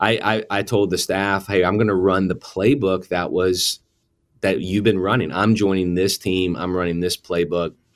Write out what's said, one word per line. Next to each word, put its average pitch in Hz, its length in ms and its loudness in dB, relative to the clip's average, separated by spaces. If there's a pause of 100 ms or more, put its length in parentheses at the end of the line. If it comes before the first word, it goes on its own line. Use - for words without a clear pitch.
I, 110 500 0
I, 101 80 -2
I 98 40 -2
told 101 280 0
the 90 80 -2
staff, 95 480 0
"Hey, 98 160 2
I'm 95 160 2
gonna 107 160 2
run 92 340 2
the 87 60 -2
playbook 95 760 0
that 87 220 -2
was, 90 500 0 (600)
that 98 200 0
you've 92 240 -2
been 101 140 2
running. 95 320 0
I'm 104 240 2
joining 95 400 0
this 95 240 0
team. 92 380 -2
I'm 90 180 -6
running 87 260 -2
this 87 160 -2
playbook." 85 580 -2 (220)